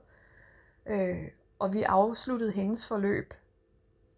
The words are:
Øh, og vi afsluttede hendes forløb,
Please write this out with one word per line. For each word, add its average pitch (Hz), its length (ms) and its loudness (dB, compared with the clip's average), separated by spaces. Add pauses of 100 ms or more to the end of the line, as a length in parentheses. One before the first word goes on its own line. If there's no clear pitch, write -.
(880)
Øh, 180 420 -2 (300)
og 190 140 0
vi 214 100 2
afsluttede 226 720 2
hendes 196 360 0
forløb, 202 460 0 (840)